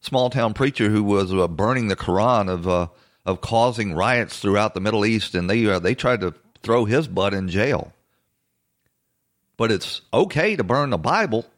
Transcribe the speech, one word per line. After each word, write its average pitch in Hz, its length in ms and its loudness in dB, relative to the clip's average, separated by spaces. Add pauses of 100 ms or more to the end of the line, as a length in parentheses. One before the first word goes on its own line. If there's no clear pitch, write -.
small-town 123 540 0
preacher 131 340 0
who 107 140 4
was, 98 320 0
uh, 90 140 2
burning 107 400 0
the 95 80 0
Quran 104 520 2
of, 90 200 -4
uh, 87 180 2 (380)
of 92 160 -2
causing 113 520 0
riots 110 460 -2
throughout 101 360 0
the 92 60 -4
Middle 104 240 0
East, 110 300 0
and 90 160 0
they, 113 160 2
uh, 95 140 2
they 90 160 0
tried 123 240 0
to 90 120 -4 (300)
throw 117 220 2
his 127 240 0
butt 98 260 0
in 95 140 -4
jail. 101 440 -2 (1600)
But 113 160 0
it's - 300 -4 (120)
okay 180 400 2
to 147 80 -4
burn 135 280 0
the 110 60 -2
Bible. 120 480 -2 (140)